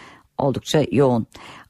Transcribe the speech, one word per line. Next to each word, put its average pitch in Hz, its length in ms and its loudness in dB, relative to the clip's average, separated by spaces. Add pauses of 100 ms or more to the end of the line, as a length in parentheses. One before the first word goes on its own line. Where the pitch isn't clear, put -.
(380)
oldukça 143 540 -2
yoğun. 123 360 2 (420)